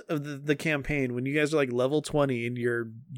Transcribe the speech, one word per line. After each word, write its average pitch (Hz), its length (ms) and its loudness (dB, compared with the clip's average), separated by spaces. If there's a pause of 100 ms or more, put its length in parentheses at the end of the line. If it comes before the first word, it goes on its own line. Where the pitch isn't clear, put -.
of 151 160 -2
the, 147 120 -8
the 143 180 0
campaign, 139 600 0
when 123 120 -2
you 139 80 -2
guys 151 200 2
are, - 20 4
like, 135 160 2
level 135 300 2
twenty 135 440 2
and 123 120 -4
you're 120 320 0 (280)